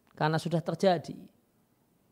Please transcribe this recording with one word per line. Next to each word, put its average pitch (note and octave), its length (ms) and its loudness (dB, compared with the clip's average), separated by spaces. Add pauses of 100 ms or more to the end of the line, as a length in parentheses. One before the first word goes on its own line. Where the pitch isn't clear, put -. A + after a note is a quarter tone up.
(140)
karena D#3 240 0
sudah E3 240 -2
terjadi. F3 560 0 (920)